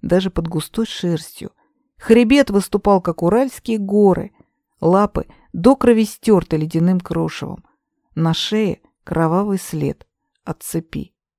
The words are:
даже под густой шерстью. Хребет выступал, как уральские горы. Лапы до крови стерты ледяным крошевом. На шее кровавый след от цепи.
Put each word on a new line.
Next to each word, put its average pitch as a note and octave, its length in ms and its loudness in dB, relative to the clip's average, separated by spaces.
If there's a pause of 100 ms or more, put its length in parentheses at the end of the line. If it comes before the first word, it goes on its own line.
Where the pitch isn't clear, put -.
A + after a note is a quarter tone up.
даже F#3 300 0
под E3 180 -6
густой E3+ 380 -6
шерстью. - 640 -8 (480)
Хребет A#3+ 520 4
выступал, G3 520 0
как E3 200 -4
уральские A3+ 560 -2
горы. G3 540 2 (480)
Лапы F#3+ 460 0 (260)
до A#3 240 4
крови A#3 280 4
стерты G3 520 0
ледяным E3 440 0
крошевом. D#3+ 640 -8 (500)
На E3 180 0
шее G#3+ 480 -4 (240)
кровавый F3 540 -2
след - 480 -6 (380)
от - 180 -10
цепи. - 500 -10 (260)